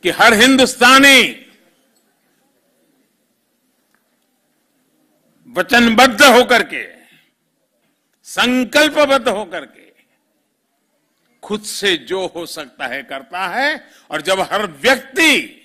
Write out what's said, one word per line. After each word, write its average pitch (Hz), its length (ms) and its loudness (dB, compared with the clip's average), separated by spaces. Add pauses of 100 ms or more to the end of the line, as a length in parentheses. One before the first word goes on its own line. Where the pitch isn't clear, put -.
कि 175 60 -2
हर 214 240 2
हिंदुस्तानी 254 1120 2 (4000)
वचनबद्ध 233 760 0
होकर 240 400 4
के, 127 200 -10 (1400)
संकल्पबद्ध 269 1040 -2
होकर 180 360 -10
के 92 260 -20 (1500)
खुद 208 180 -10
से 196 360 -4
जो 175 300 -8
हो 165 180 -14
सकता 143 420 -14
है 131 160 -10
करता 143 440 -12
है, 269 420 -6 (200)
और 156 120 -8
जब - 180 -2
हर 196 260 -4
व्यक्ति 214 1000 -2